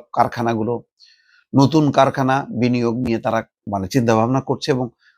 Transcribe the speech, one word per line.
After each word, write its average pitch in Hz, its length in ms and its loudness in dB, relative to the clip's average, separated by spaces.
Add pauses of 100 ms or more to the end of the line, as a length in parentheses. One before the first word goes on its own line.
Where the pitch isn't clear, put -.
(140)
কারখানাগুলো, 117 720 -2 (720)
নতুন 139 360 4
কারখানা 135 580 2
বিনিয়োগ 120 480 -2
নিয়ে 117 220 -2
তারা 113 240 -2 (280)
মানে 95 160 -4
চিন্তা 117 280 2
ভাবনা 123 260 2
করছে 135 300 -4
এবং 127 180 -4 (280)